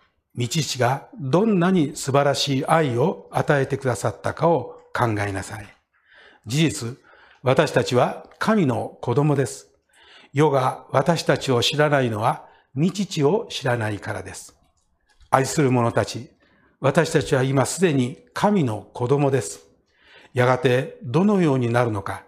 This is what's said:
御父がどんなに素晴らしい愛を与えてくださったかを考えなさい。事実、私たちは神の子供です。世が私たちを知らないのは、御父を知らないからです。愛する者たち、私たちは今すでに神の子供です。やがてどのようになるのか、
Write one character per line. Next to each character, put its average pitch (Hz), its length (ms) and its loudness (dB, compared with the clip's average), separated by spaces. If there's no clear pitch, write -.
御 120 80 -2
父 131 320 -4
が 127 300 0
ど 151 240 0
ん 214 140 2
な 175 120 2
に 170 260 0
素 - 160 -6
晴 143 120 4
ら 143 100 2
し 135 260 -2
い 151 60 -6
愛 156 300 2
を 147 340 -2
与 139 320 0
え 131 40 -4
て 135 100 -4
く 131 120 -4
だ 120 60 0
さ - 140 -4
っ - 140 -10
た 104 100 -4
か 156 160 0
を 160 320 -2
考 123 140 0
え 101 140 -4
な 98 100 -6
さ 107 180 -14
い。 104 60 -18
事 120 140 -4
実、 127 360 -2
私 135 280 4
た 127 140 2
ち - 100 -2
は 127 300 0
神 214 260 2
の 113 380 -2
子 120 120 -2
供 143 220 2
で 135 80 2
す。 - 240 -12
世 147 180 4
が 131 420 -2
私 156 320 2
た 151 120 2
ち 135 160 -2
を 120 100 2
知 - 140 -2
ら 151 140 2
な 143 100 2
い 127 80 0
の 107 120 -4
は、 131 260 -4
御 143 160 0
父 190 320 -4
を 165 280 0
知 - 160 -8
ら 123 100 0
な 110 140 -4
い 104 80 -6
か 104 160 -8
ら 95 80 -10
で 95 100 -16
す。 - 240 -20
愛 131 160 4
す - 160 -4
る 135 100 4
者 117 220 2
た 110 140 0
ち、 120 240 -12
私 147 320 0
た 151 100 2
ち - 120 -4
は 127 80 2
今 135 240 0
す - 160 -6
で 175 100 2
に 131 400 -2
神 202 320 2
の 110 160 -4
子 - 280 -8
供 143 220 2
で 131 120 0
す。 - 240 -14
や 123 100 2
が 127 140 4
て 131 440 0
ど 147 220 0
の 208 160 2
よ 151 140 4
う 135 40 0
に 120 140 0
な 120 100 2
る 123 80 0
の 101 120 -4
か、 95 260 -10